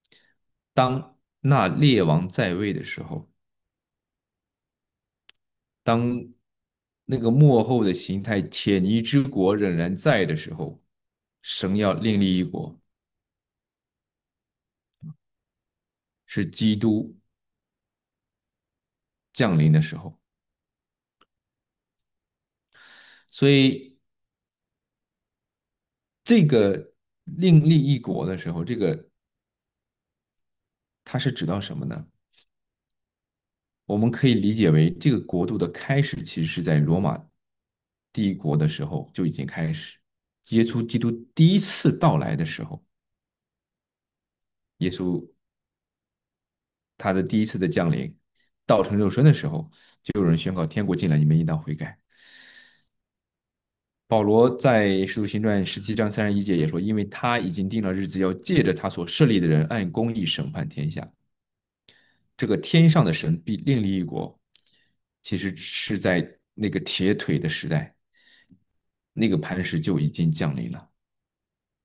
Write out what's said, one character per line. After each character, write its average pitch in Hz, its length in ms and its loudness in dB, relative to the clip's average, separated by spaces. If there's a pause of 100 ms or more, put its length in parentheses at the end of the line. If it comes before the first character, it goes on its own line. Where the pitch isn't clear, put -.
(720)
当 131 420 -2 (240)
那 135 280 2
列 123 340 2
王 82 260 2
在 98 280 -4
位 101 180 -4
的 - 100 -8
时 - 200 -12
候， - 280 -12 (2500)
当 120 440 -2 (800)
那 127 140 -2
个 113 100 2
末 131 340 6
后 120 200 2
的 95 100 2
形 95 300 -6
态， 104 180 -2
铁 98 380 0
泥 104 200 0
之 139 220 2
国 101 340 2
仍 98 200 0
然 85 200 -2
在 107 300 0
的 78 100 -2
时 82 200 -10
候， 76 260 -12 (600)
神 98 340 -4
要 101 160 2
另 101 260 0
立 95 160 2
一 90 80 0
国， - 380 -10 (3500)
是 104 160 -4
基 107 300 0
督 110 420 -2 (2250)
降 98 260 0
临 76 140 4
的 78 100 6
时 80 140 -6
候。 - 240 -18 (3000)
所 139 180 2
以， 135 480 2 (2250)
这 214 200 6
个 101 480 2 (300)
另 165 400 6
立 156 180 6
一 139 160 2
国 90 280 -6
的 92 120 -4
时 82 140 -8
候， 82 140 -6
这 117 100 -6
个， 98 340 -2 (2000)
它 - 120 -8
是 123 140 -2
指 - 140 -6
到 95 160 -4
什 - 140 -12
么 - 100 -8
呢？ - 200 -10 (1800)
我 104 100 -4
们 113 160 2
可 131 160 0
以 120 60 4
理 104 200 2
解 107 160 4
为 78 260 4
这 - 140 0
个 110 120 0
国 87 260 -2
度 110 100 -4
的 90 140 -2
开 139 300 -2
始 - 200 -4
其 - 200 -8
实 80 60 -2
是 90 140 -6
在 80 160 0
罗 78 220 2
马 78 260 -4 (840)
帝 101 220 -2
国 76 240 -2
的 78 100 2
时 73 160 -4
候 73 300 -8
就 92 120 -2
已 78 60 -2
经 69 140 -8
开 80 260 -6
始， - 260 -12 (520)
耶 113 120 2
稣 117 240 -2
基 120 140 -4
督 117 100 0 (240)
第 165 200 6
一 208 40 2
次 - 400 0
到 113 200 2
来 53 180 -4
的 82 100 -4
时 - 200 -10
候， - 200 -16 (1900)
耶 90 100 -2
稣 90 360 -4 (1700)
他 98 160 -2
的 95 80 2
第 107 180 0
一 107 60 2
次 95 140 -8
的 92 80 0
降 85 240 0
临， 64 220 -4 (520)
道 107 180 4
成 101 140 -2
肉 104 100 2
身 117 160 2
的 151 80 10
时 - 160 0
候， 80 240 -6 (300)
就 104 180 -6
有 90 80 2
人 82 80 4
宣 92 180 -4
告 85 140 -2
：“天 104 160 -4
国 92 120 0
近 87 120 -2
了， 76 80 2
你 76 80 4
们 78 140 4
应 82 80 2
当 78 160 -4
悔 76 140 -8
改。” - 220 -12 (2000)
保 110 160 2
罗 113 340 6
在 101 480 2
《使 101 140 -6
徒 104 80 -2
行 104 160 -4
传》 101 220 0
十 - 140 -8
七 107 140 -6
章 107 160 0
三 104 220 -2
十 101 60 0
一 101 40 0
节 98 160 0
也 78 100 2
说 82 140 -4
：“因 107 140 -2
为 104 100 -2
他 120 320 -2
已 92 140 -4
经 95 180 -4
定 110 140 -4
了 92 100 -2
日 95 140 -4
子， 95 120 -6
要 92 140 0
借 147 300 0
着 95 100 2
他 - 160 -4
所 87 160 -8
设 151 220 2
立 104 120 2
的 85 60 0
人 78 220 4
按 98 240 -4
公 113 220 -4
义 101 120 -4
审 71 260 -6
判 85 160 -8
天 73 220 -8
下。” - 180 -10 (1300)
这 - 120 -4
个 104 100 0
天 165 320 4
上 156 140 4
的 85 80 2
神 80 300 -2
必 107 160 -6
另 131 260 -2
立 98 120 -2
一 92 80 -2
国， - 360 -10 (800)
其 - 160 -6
实 92 180 -6
是 - 440 -8
在 87 400 -2 (140)
那 104 160 -4
个 82 100 -2
铁 92 340 0
腿 90 240 -2
的 78 120 -2
时 - 180 -6
代， 78 280 -4 (1200)
那 110 140 0
个 95 100 2
磐 87 260 -4
石 80 160 -2
就 82 200 0
已 76 100 0
经 82 220 0
降 76 240 -2
临 57 160 -8
了。 - 200 -16 (920)